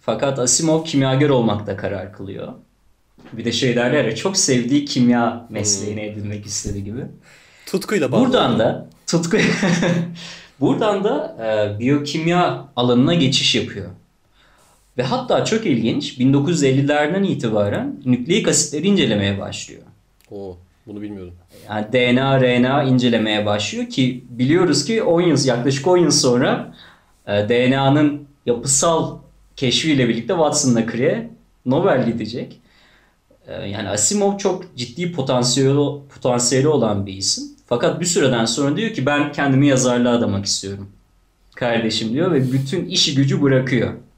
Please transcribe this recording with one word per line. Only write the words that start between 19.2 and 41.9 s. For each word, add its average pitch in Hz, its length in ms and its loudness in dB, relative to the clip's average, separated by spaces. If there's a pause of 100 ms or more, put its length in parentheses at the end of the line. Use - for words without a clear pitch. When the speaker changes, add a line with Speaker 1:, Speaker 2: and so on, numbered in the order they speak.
Speaker 1:
başlıyor. - 420 -12 (480)
Speaker 2:
Oo, 98 260 -14 (300)
bunu 104 160 -14
bilmiyordum. 95 320 -12 (340)
Speaker 1:
Yani 107 240 -4
D 123 220 4
N 127 80 4
A, 135 180 2
R 123 220 4
N 123 80 2
A 147 120 2
incelemeye 113 640 2
başlıyor 107 420 -2
ki - 420 -2
biliyoruz 139 540 2
ki 226 180 -2
on 170 180 2
yıl, 156 240 2
yaklaşık 127 420 0
on 180 100 4
yıl 165 140 4
sonra, 135 640 0 (520)
e, 104 220 0
D 123 220 4
N 135 80 2
A'nın 143 500 2 (180)
yapısal 135 720 0 (380)
keşfiyle 131 520 2
birlikte 113 260 -2
Watson'la 139 520 2
Crick'e 180 440 -2 (360)
Nobel 139 400 2
gidecek. 107 540 -6 (840)
E, 92 220 -10
yani 101 200 -6
Asimov 196 500 0
çok 180 380 -4
ciddi 170 360 -6
potansiyeli, 135 640 2 (360)
potansiyeli 131 540 0
olan 107 380 0
bir 98 60 -10
isim. 98 320 -4 (220)
Fakat 165 340 -2
bir 175 60 -4
süreden 123 380 2
sonra 143 320 0
diyor 220 160 -2
ki, 131 140 -2
"Ben 147 260 0
kendimi 139 360 2
yazarlığa 123 480 2
adamak 101 280 0
istiyorum 98 440 -6 (640)
kardeşim," 113 580 -2